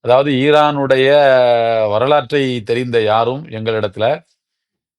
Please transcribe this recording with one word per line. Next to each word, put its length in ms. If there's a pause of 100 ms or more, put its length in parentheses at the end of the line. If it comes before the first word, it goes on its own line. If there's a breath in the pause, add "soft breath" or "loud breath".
அதாவது, 260
"ஈரானுடைய 760 (800)
வரலாற்றை 720
தெரிந்த 380
யாரும் 460
எங்களிடத்துல 760 (760)